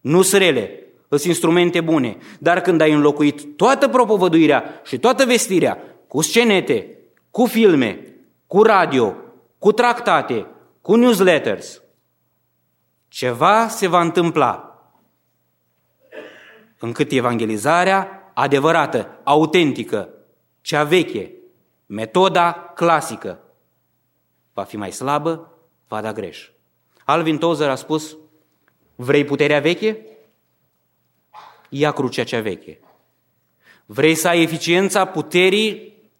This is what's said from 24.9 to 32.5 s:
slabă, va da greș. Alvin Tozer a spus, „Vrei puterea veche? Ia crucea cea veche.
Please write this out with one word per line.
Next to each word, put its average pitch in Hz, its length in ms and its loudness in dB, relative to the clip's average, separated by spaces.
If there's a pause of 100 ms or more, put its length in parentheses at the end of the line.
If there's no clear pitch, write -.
slabă, 147 600 -6 (360)
va 107 120 -8
da 107 120 -8
greș. 101 380 -12 (540)
Alvin 156 340 -2
Tozer 156 300 0
a 135 60 -2
spus, 151 420 -8 (760)
„Vrei 139 300 0
puterea 143 360 0
veche? 180 460 -4 (1600)
Ia 143 220 0
crucea 131 340 -4
cea 117 160 -6
veche. 104 400 -10 (1040)